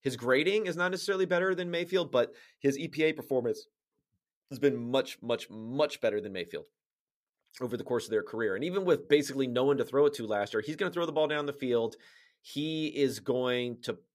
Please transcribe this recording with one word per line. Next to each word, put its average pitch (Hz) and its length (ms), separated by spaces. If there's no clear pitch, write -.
his 127 160
grading 151 500
is 165 100
not 180 140
necessarily 190 360
better 185 280
than 175 160
Mayfield, 175 400
but 120 240
his 139 180
E 160 120
P 156 160
A 156 80
performance 123 520
has 131 80
been 120 320
much, 131 300
much, 117 300
much 120 500
better 104 220
than 98 100
Mayfield 85 320
over 123 160
the - 80
course 120 220
of - 40
their 107 120
career. 110 320
And 113 100
even 185 220
with 165 200
basically 135 400
no 123 180
one 139 120
to 139 80
throw 143 220
it 143 80
to 117 120
last 104 280
year, 107 80
he's 156 140
gonna 185 140
throw 170 140
the 160 80
ball 156 160
down 151 160
the 143 80
field. 120 440
He 156 460
is 131 340
going 123 600
to 117 160